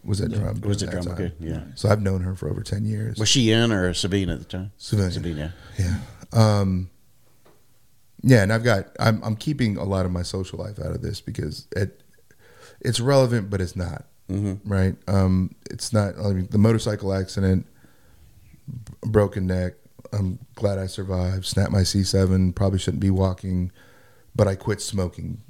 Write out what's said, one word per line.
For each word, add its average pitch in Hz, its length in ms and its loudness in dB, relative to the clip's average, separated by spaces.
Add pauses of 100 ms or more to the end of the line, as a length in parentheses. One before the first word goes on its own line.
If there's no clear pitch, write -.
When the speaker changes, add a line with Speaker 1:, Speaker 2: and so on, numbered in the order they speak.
Speaker 1:
was 101 200 -2
at 90 80 -2
Speaker 2:
Yeah. 107 80 -4
Speaker 1:
Drum 104 180 -2
Speaker 3:
It - 80 -8
was 101 180 -2
at 87 80 -6
Speaker 1:
during 90 140 -6
that 87 120 -6
Speaker 3:
Drum, - 20 -
Speaker 1:
time. 90 80 -4
Speaker 3:
okay, 92 140 -6
yeah. 82 340 -8
Speaker 1:
So 110 160 0
I've 107 100 4
known 95 220 0
her 92 120 -2
for - 140 -6
over - 140 -4
ten 104 240 -4
years. 107 320 -4
Speaker 3:
Was 107 100 2
she 113 220 4
in 113 220 4
or 92 160 2
a 87 60 0
civilian 95 360 0
at 73 80 -4
the 90 80 -12
time? 95 320 -10
Speaker 1:
Civilian. 95 340 0
Speaker 3:
Civilian, 80 400 -6 (260)
yeah. 87 200 0 (340)
Speaker 1:
Yeah. 107 280 6
Um, 92 300 -2 (1300)
yeah, 117 200 8
and 98 120 2
I've 113 100 0
got, 104 220 2 (120)
I'm, 110 240 2
I'm 110 140 -2
keeping 123 400 -2
a - 80 -4
lot 95 220 0
of 90 60 -2
my 90 100 -2
social - 360 -6
life 101 220 -10
out - 120 -6
of - 100 -6
this - 180 -8
because - 560 -8
it, 95 260 -4 (760)
it's 117 200 -2
relevant, 120 500 2
but 98 100 -2
it's 90 160 -4
not. - 300 -8 (240)
Speaker 3:
Mm-hmm. 98 380 -4
Speaker 1:
Right? 95 280 2 (100)
Um, 92 480 4 (160)
it's - 220 -8
not, 101 260 0
I 101 140 0
mean, 95 180 -2
the 107 80 2
motorcycle 104 560 2
accident, 95 500 2 (1040)
b-, - 260 -14 (160)
broken 101 380 4
neck, 90 280 0 (380)
I'm 95 280 -2 (160)
glad 101 240 -2
I 95 60 -4
survived, 92 580 -2
snapped - 260 0
my 95 140 4
C 98 180 2
seven, 92 500 4
probably 95 280 0
shouldn't 90 200 -4
be 98 100 2
walking, 92 600 0 (640)
but 101 140 4
I 95 80 -2
quit 104 240 -6
smoking 95 680 -6